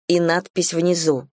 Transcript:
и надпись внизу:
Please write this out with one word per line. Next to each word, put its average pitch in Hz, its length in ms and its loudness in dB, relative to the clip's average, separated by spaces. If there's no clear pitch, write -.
и 175 140 2
надпись 170 520 -2
внизу: 165 560 0